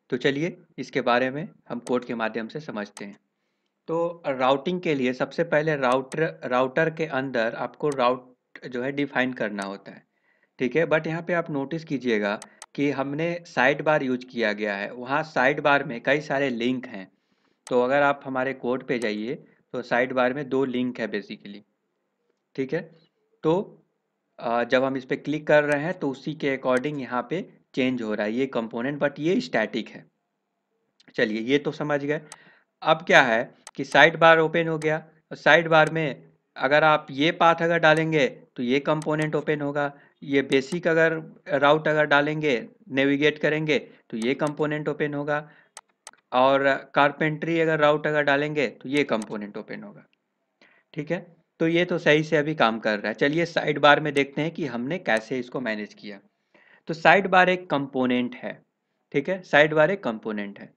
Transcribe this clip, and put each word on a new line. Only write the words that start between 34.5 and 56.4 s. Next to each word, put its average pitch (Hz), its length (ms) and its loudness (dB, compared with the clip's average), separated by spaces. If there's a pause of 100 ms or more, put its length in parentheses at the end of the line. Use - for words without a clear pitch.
हो 160 100 -2
गया, 156 200 -2 (320)
और - 60 -16
साइड 160 320 4
बार 156 220 6
में 156 380 -4 (280)
अगर 147 280 2
आप 151 260 4
ये 147 220 0
पाथ 170 220 4
अगर 170 240 0
डालेंगे 156 500 4
तो - 340 -12
ये 127 180 0
कंपोनेंट 156 540 -2
ओपन 151 260 -2
होगा, 143 320 -4 (300)
ये 139 200 2
बेसिक 139 460 0
अगर 160 340 2 (260)
राउट 147 400 4
अगर 151 160 2
डालेंगे, 147 640 2 (200)
नेविगेट 143 500 2
करेंगे 151 400 0
तो - 380 -14
ये 117 180 -2
कंपोनेंट 151 540 -4
ओपन 147 260 -4
होगा, 147 360 -6 (800)
और 135 640 4
कारपेंट्री 156 640 2
अगर 160 180 0
राउट 147 280 4
अगर 151 160 0
डालेंगे 147 440 0
तो - 220 -10
ये 139 160 2
कंपोनेंट 107 520 -6
ओपन 107 260 -14
होगा, 101 220 -20 (920)
ठीक 156 160 -8
है। - 260 -8 (220)
तो 165 100 2
ये 170 160 2
तो 175 140 -2
सही 156 260 4
से 160 120 0
अभी 151 180 0
काम 113 240 2
कर 107 200 0
रहा 104 100 -6
है। 117 60 -2
चलिए 156 300 0
साइड 151 340 -2
बार 147 220 8
में 151 120 -4
देखते 139 300 -2
हैं 165 80 -2
कि 165 160 -6
हमने 127 320 -6
कैसे 113 400 -2
इसको 123 220 -8
मैनेज 107 340 -8
किया। 101 260 -16 (680)